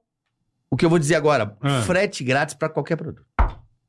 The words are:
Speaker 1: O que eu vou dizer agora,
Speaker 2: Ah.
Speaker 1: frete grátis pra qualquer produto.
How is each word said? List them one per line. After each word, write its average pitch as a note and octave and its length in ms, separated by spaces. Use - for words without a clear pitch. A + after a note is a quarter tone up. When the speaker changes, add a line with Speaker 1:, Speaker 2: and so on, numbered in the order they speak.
Speaker 1:
O C3 40
que B2 100
eu E3 40
vou E3+ 100
dizer D#3 160
agora, C#3+ 460
Speaker 2:
Ah. C#3 220
Speaker 1:
frete F#3 400
grátis C#3 320
pra D#3+ 120
qualquer D#3 300
produto. D#3 260